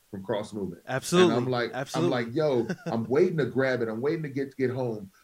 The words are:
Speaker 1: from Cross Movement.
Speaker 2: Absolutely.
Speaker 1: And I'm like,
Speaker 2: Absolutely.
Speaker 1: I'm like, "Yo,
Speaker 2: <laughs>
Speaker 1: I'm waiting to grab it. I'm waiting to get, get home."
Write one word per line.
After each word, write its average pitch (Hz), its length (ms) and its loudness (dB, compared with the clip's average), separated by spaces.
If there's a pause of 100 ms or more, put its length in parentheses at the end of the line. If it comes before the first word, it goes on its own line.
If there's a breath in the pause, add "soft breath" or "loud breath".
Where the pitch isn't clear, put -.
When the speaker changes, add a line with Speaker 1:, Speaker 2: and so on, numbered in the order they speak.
(120)
Speaker 1:
from 98 100 -10
Cross 104 300 -4
Movement. 95 340 -6
Speaker 2:
Absolutely. 135 480 4
Speaker 1:
And 123 120 2
I'm 127 40 0
like, 120 240 0
Speaker 2:
Absolutely. 131 440 0
Speaker 1:
I'm 120 80 -2
like, 117 100 -8
"Yo, 139 320 2 (100)
Speaker 2:
<laughs> - 100 -20
Speaker 1:
I'm 113 180 -2
waiting 165 320 4
to 135 80 2
grab 127 360 0
it. 113 60 0
I'm 110 140 -4
waiting 156 220 -2
to 147 60 -6
get, 135 280 -6
get 127 120 2
home." 120 400 -4 (140)